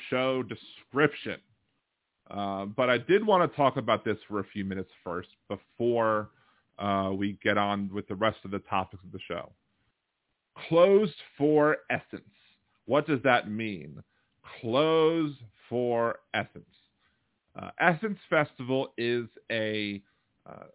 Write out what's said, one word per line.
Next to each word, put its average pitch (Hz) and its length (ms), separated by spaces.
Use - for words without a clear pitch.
show 131 340
description, 117 1000
uh, 98 340
but 117 240
I 123 80
did 196 300
wanna 180 220
talk 139 280
about 113 260
this 107 140
for 104 120
a 95 40
few 101 200
minutes 95 260
first 90 260
before, 110 840
uh, 98 340
we 101 300
get 104 160
on 101 340
with 101 160
the 104 60
rest 104 320
of 95 40
the 98 100
topics 95 440
of 90 80
the 95 60
show. - 240
Closed 190 520
for 151 420
Essence. - 320
What 147 200
does 143 160
that 120 280
mean? 95 520
Closed 156 800
for 117 500
Essence. - 300
Uh, - 120
Essence 185 380
Festival 135 720
is 120 280
a, 107 520
uh, - 180